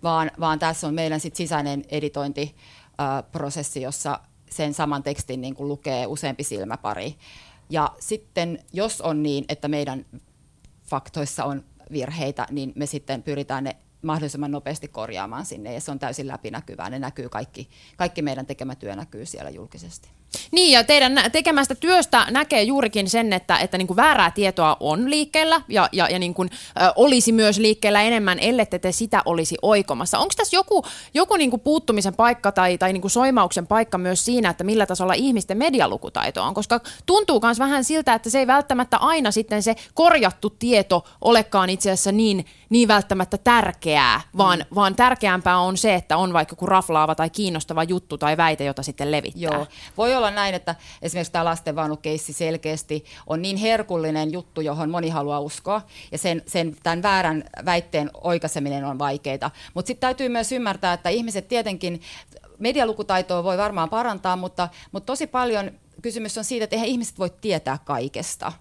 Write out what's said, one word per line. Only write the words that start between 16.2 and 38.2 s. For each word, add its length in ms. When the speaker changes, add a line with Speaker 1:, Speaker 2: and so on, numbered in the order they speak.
Speaker 1:
läpinäkyvää. 600
Ne 100
näkyy 300
kaikki, 400
kaikki 240
meidän 240
tekemä 300
työ 200
näkyy 300
siellä 240
julkisesti. 600
Speaker 2:
Niin, 200
ja 120
teidän 320
nä-, 140
tekemästä 460
työstä 560
näkee 320
juurikin 460
sen, 240
että, 240
että 200
niinku 180
väärää 360
tietoa 480
on 300
liikkeellä 580
ja, 240
ja, 180
ja 100
niinku, 240
ö, 40
olisi 360
myös 260
liikkeellä 440
enemmän, 380
ellette 400
te 120
sitä 340
olisi 360
oikomassa. 580
Onks 160
tässä 200
joku, 300
joku 220
niinku 220
puuttumisen 580
paikka 360
tai, 260
tai 160
niinku 160
soimauksen 580
paikka 300
myös 280
siinä, 240
että 140
millä 220
tasolla 280
ihmisten 440
medialukutaito 840
on? 100
Koska 260
tuntuu 340
kans 200
vähän 240
siltä, 300
että 160